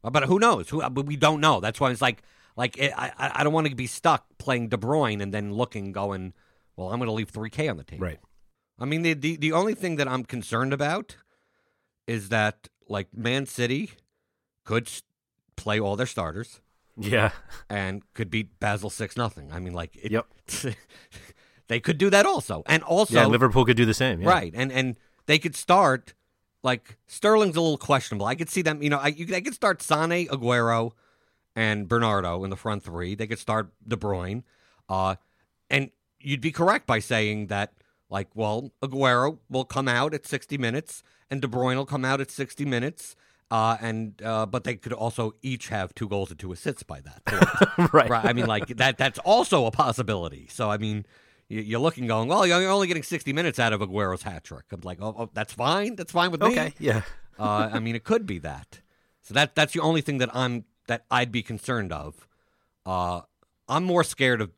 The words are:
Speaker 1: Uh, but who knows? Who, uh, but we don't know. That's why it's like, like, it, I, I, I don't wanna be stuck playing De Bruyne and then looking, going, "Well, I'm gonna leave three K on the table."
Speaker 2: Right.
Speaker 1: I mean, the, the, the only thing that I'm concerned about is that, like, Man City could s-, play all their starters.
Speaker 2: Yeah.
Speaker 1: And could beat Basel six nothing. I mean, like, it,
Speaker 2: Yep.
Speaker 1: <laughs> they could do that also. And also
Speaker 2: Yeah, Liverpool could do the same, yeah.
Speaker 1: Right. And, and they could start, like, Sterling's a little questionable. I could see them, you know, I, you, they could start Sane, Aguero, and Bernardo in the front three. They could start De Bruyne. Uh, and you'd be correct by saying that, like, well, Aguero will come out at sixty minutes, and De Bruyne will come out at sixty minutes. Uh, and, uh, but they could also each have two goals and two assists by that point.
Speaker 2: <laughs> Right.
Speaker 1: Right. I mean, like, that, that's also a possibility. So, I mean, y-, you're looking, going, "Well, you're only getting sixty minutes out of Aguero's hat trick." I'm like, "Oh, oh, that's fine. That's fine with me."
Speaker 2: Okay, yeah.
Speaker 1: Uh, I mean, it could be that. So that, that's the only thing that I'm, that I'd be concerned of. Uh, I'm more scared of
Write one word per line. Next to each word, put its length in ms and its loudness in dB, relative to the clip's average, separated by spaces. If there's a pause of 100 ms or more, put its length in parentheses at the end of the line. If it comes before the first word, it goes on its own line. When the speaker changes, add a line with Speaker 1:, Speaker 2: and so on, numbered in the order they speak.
Speaker 1:
Uh, 80 -4
but 140 4
who 140 4
knows? 320 4
Who, 100 -2
uh, 80 -2
but 180 -2
we 100 -4
don't 240 4
know. 200 6
That's 200 -4
why 100 2
it's 120 -4
like, 200 0 (340)
like, 220 -4
it, 180 0
I, 220 -4
I, 180 -2
I 80 2
don't 80 2
wanna 220 0
be 120 -4
stuck 400 2 (120)
playing 300 0
De 80 0
Bruyne 460 0
and 100 -4
then 200 -4
looking, 400 -4
going, 400 -4 (440)
"Well, 140 -8
I'm 80 -4
gonna 140 -2
leave 180 -4
three 200 -8
K 180 -2
on 80 -4
the 80 -14
table." 220 -8
Speaker 2:
Right. 140 -8 (580)
Speaker 1:
I 80 -6
mean, 160 -2
the, 100 2
the, 240 -2
the 160 0
only 220 2
thing 220 -4
that 120 0
I'm 160 -2
concerned 480 -2
about 440 -2 (920)
is 240 -4
that, 380 0 (200)
like, 260 -6
Man 300 -2
City 460 -2 (760)
could 220 -2
s-, 160 -12 (540)
play 220 -2
all 180 0
their 100 -2
starters. 540 -8 (360)
Speaker 2:
Yeah. 360 2 (360)
Speaker 1:
And 340 -4 (120)
could 160 -6
beat 280 -6
Basel 300 -2
six 300 -8
nothing. 340 -6
I 80 -8
mean, 140 -8
like, 220 -8
it, 160 -10
Speaker 2:
Yep. 140 0 (800)
Speaker 1:
<laughs> 640 -20
they 100 0
could 200 0
do 100 4
that 160 8
also. 420 0
And 160 4
also 320 2
Speaker 2:
Yeah, 120 8
Liverpool 400 6
could 100 6
do 80 6
the 100 4
same, 280 0
yeah. 80 4
Speaker 1:
Right. 260 2
And, 160 -2
and 240 -2 (300)
they 120 4
could 160 -4
start, 600 4 (480)
like, 340 -2 (100)
Sterling's 500 4
a 40 4
little 180 2
questionable. 480 0
I 80 0
could 140 -4
see 140 -2
them, 200 0
you 80 2
know, 80 2
I, 100 0
you, 180 -4
they 160 -2
could 120 -6
start 280 0
Sane, 460 0
Aguero, 640 2 (640)
and 320 0
Bernardo 580 2
in 60 -6
the 60 -6
front 260 -4
three. 320 -6
They 120 -6
could 120 -6
start 320 -2 (160)
De 100 -2
Bruyne. 460 -4 (460)
Uh, 280 0 (520)
and 220 0 (280)
you'd 220 -4
be 120 -2
correct 340 2
by 120 2
saying 500 -2
that, 260 -4 (340)
like, 260 -6
well, 380 -2 (100)
Aguero 560 2 (100)
will 160 -2
come 220 -2
out 280 2
at 120 -10
sixty 320 -6
minutes, 460 -4 (260)
and 100 -4
De 60 -2
Bruyne 300 0
will 100 -4
come 180 -4
out 160 0
at 80 -6
sixty 360 -6
minutes. 500 -4 (380)
Uh, 280 2
and, 420 -6
uh, 240 -2
but 180 -6
they 120 -4
could 160 -10
also 400 -4 (100)
each 260 -6
have 260 -4
two 140 -8
goals 220 -4
and 100 -16
two 100 -10
assists 340 -6
by 160 -14
that 240 -20
point. 680 4
Speaker 2:
<laughs> 0 -
Right. 180 6
Speaker 1:
Right. 140 2
I 80 4
mean, 140 0
like, 200 0 (100)
that, 220 2
that's 220 0
also 460 4
a 60 0
possibility. 800 -2
So, 200 -2
I 80 0
mean, 260 -2 (440)
y-, 100 -8
you're 220 -4
looking, 280 0
going, 200 0
"Well, 180 4
you're 220 2
only 200 2
getting 160 -2
sixty 280 -6
minutes 280 -2
out 120 4
of 80 -2
Aguero's 420 -4
hat 200 -12
trick." 300 -16
I'm 100 -12
like, 180 -10
"Oh, 160 -8
oh, 160 -8
that's 200 -6
fine. 420 -2
That's 160 -12
fine 220 2
with 100 -2
me." 60 6
Speaker 2:
Okay, 320 0
yeah. 220 2 (360)
Speaker 1:
Uh, 340 0
I 60 -2
mean, 160 -4
it 80 -8
could 240 0
be 140 -6
that. 400 -12 (420)
So 120 -16
that, 200 2
that's 180 2
the 80 -2
only 200 2
thing 180 -2
that 160 0
I'm, 300 -2 (240)
that 240 -4
I'd 180 2
be 140 -2
concerned 480 -4
of. 340 -10 (580)
Uh, 360 -2 (480)
I'm 160 0
more 180 4
scared 380 2
of 180 -2